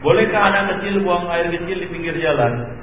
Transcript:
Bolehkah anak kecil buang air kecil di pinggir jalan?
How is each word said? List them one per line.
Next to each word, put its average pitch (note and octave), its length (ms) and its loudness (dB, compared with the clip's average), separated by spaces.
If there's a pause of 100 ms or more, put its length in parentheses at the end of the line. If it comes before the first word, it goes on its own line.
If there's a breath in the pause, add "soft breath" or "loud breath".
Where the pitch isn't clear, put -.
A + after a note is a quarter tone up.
Bolehkah G#3 320 4
anak G3+ 240 2 (140)
kecil G3 240 -2
buang F3 260 0
air E3+ 220 0
kecil F3 340 -4
di D#3+ 60 -8
pinggir E3 320 -6
jalan? C3+ 320 2 (300)